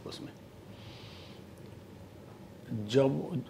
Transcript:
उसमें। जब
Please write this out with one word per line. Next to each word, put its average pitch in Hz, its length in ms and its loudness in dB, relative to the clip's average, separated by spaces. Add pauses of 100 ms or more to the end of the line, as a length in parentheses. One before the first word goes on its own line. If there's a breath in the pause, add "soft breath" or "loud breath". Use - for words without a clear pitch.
उसमें। - 260 -6 (2500 loud breath)
जब 135 640 8